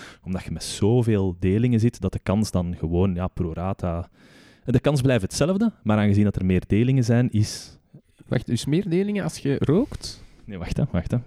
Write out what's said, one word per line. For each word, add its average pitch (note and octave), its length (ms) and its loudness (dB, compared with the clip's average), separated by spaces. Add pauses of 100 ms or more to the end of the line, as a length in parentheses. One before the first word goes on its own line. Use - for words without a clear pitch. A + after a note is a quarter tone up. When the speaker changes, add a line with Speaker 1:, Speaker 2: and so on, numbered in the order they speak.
(220)
Speaker 1:
omdat - 220 -8
je - 60 -12
met E2 140 -8
zoveel G#2 720 0
delingen A2 420 2
zit, A#2 200 2
dat F#2+ 120 -2
de - 60 -6
kans G2 320 0
dan F2 260 -2
gewoon, F2 380 0
ja, F2+ 140 -4
pro D#2+ 240 -6
rata... F2 560 -4 (560)
De B2 160 2
kans C#3 200 2
blijft B2 220 2
hetzelfde, F#3+ 500 0 (100)
maar G#2+ 160 2
aangezien G#2 260 4
dat G2+ 120 0
er - 100 -2
meer F#2 200 2
delingen B2 380 2
zijn, A#2+ 260 2
is - 480 -2 (500)
Speaker 2:
Wacht, - 180 -2
dus - 200 -4
meer F3 220 0
delingen G3 360 -2
als D#3 140 -8
je C#3 200 -2
rookt? - 680 -2 (200)
Speaker 1:
Nee, G2 140 -12
wacht, - 180 -6
hè, - 140 0
wacht, - 200 -4
hè. B2 60 0
Ik A#2+ 100 -2